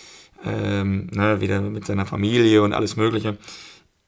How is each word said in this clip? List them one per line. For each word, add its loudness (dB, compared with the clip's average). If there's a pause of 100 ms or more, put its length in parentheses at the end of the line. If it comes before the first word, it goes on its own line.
(460)
Ähm, -2
ne, 0
wieder 0
mit -6
seiner -2
Familie 4
und 2
alles -2
Mögliche. -2 (720)